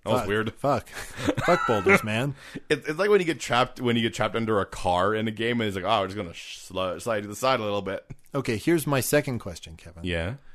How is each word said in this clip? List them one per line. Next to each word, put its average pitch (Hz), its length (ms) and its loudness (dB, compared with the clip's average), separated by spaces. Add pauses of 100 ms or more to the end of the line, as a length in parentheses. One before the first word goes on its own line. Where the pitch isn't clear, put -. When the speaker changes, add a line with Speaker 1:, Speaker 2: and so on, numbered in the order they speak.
Speaker 1:
that - 80 -2
was 123 100 4
Speaker 2:
Fuck. 107 60 -4
Speaker 1:
weird." 110 260 0
Speaker 2:
Fuck. 131 360 0
<laughs> - 560 -4
Fuck 175 220 4
boulders, 113 360 4
man. 117 360 -2
Speaker 1:
<laughs> - 300 -10
It, 143 180 0
it's 156 120 -4
like 202 100 2
when 208 100 8
you 180 60 0
get 160 140 -2
trapped, 123 420 2
when 120 140 2
you 117 60 2
get 113 120 0
trapped 107 220 0
under 110 240 2
a 95 60 2
car 92 480 2
in 110 140 0
a 113 40 -2
game, 113 300 0
and 110 60 2
it's 95 80 -2
like, 92 100 -4
"Oh, 107 160 4
we're 95 60 0
just 95 100 -10
gonna 87 160 -6
sh-, - 260 -14
sli-, 92 420 -4
slide 110 200 -2
to 104 60 -8
the 104 80 -10
side 131 240 2
a 110 40 -4
little 101 180 -2
bit." 95 240 -6 (280)
Speaker 2:
Okay, 127 240 -2
here's 160 300 2
my 143 140 2
second 143 380 2
question, 85 380 -12
Kevin. 85 260 -14
Speaker 1:
Yeah? 87 320 -2 (180)